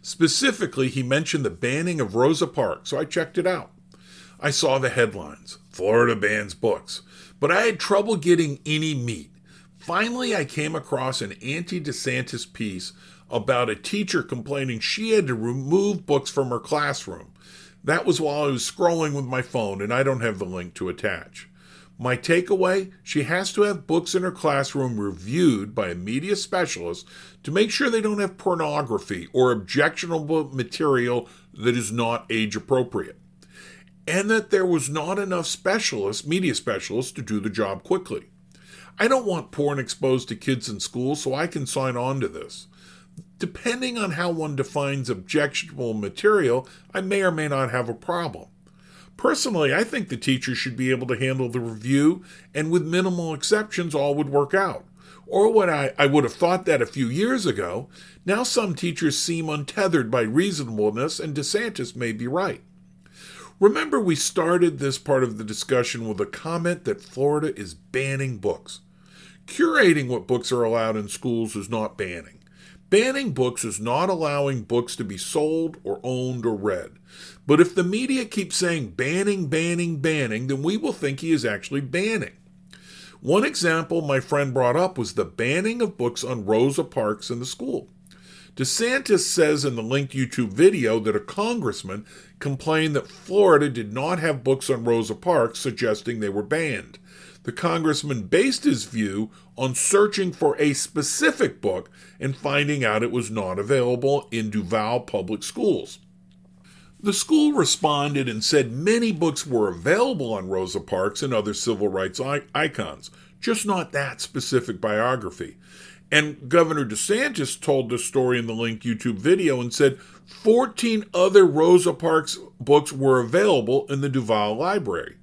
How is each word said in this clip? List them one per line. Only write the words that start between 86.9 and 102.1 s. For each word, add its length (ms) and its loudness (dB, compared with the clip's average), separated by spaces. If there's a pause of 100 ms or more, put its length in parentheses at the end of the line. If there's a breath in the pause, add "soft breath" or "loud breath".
in 100 -4
the 60 -6
school. 440 -6 (640 loud breath)
DeSantis 640 2
says 460 2
in 100 -2
the 80 -4
linked 300 -2
YouTube 400 -2
video 480 6
that 140 0
a 40 2
congressman 840 -4 (340 loud breath)
complained 560 0
that 160 -2
Florida 580 4
did 240 -6
not 260 -2
have 260 -2
books 240 0
on 160 0
Rosa 300 2
Parks, 440 0
suggesting 600 -2
they 100 -2
were 120 -2
banned. 580 -4 (440 loud breath)
The 100 -6
congressman 680 0
based 420 2
his 180 2
view 460 -4 (280 loud breath)
on 160 -2
searching 600 2
for 260 2
a 140 4
specific 880 0
book 280 -2 (300 loud breath)